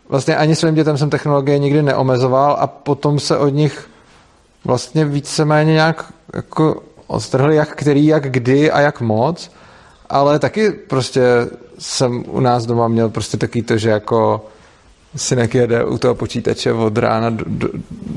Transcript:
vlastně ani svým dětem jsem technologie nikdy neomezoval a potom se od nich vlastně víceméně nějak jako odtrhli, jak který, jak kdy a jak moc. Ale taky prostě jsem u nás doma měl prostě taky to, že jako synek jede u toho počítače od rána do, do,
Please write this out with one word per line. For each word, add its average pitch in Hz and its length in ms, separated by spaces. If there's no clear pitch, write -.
vlastně 139 260
ani 156 200
svým 156 200
dětem 151 220
jsem 143 120
technologie 143 500
nikdy 143 240
neomezoval 131 760
a 147 80
potom 143 520
se 143 180
od 139 120
nich 143 380
vlastně 151 400
víceméně 151 680
nějak 156 400
jako - 500
odtrhli, 139 480
jak 151 200
který, 143 300
jak 151 260
kdy 131 400
a - 80
jak 143 220
moc. 117 500
Ale 143 300
taky 208 320
prostě 131 520
jsem 123 480
u - 120
nás 123 260
doma 117 220
měl 113 220
prostě 110 280
taky 117 240
to, 117 160
že 107 120
jako 107 560
synek 120 400
jede 117 300
u 123 120
toho 120 180
počítače 117 580
od 110 240
rána 113 320
do, 113 180
do, 104 200